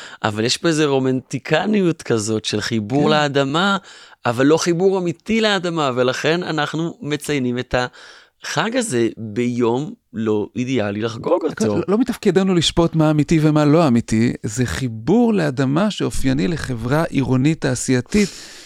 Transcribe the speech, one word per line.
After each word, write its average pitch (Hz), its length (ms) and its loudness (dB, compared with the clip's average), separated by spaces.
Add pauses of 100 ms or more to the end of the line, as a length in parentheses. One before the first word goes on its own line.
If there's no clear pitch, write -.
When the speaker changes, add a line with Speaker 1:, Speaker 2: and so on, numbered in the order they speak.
(240)
Speaker 1:
אבל 107 200 -2
יש 120 120 0
פה - 120 -2
איזה 156 180 2
רומנטיקניות 151 1160 0
כזאת 110 420 -2
של 107 160 -2
חיבור 117 440 0
Speaker 2:
כן. 156 60 4
Speaker 1:
לאדמה, 151 680 0 (500)
אבל 120 200 2
לא 156 100 6
חיבור 180 420 0
אמיתי 185 420 -2
לאדמה, 175 540 0
ולכן 127 480 0
אנחנו 156 580 -4
מציינים 143 580 -2
את 123 160 -6 (680)
החג 214 320 -2
הזה 147 400 0
ביום 120 760 -2 (200)
לא 107 440 -2
אידיאלי 107 440 -2
לחגוג 113 440 -2
אותו. 226 220 -2
Speaker 2:
לא, - 220 0
לא 202 100 2
מתפקידנו 196 560 2
לשפוט 165 400 2
מה 156 160 4
אמיתי 151 320 4
ומה 151 220 4
לא 151 240 6
אמיתי, 117 440 2 (100)
זה 123 240 -2
חיבור 135 680 0
לאדמה 147 560 0
שאופייני 135 580 0
לחברה 135 560 -2
עירונית 131 560 0
תעשייתית 135 680 0 (380)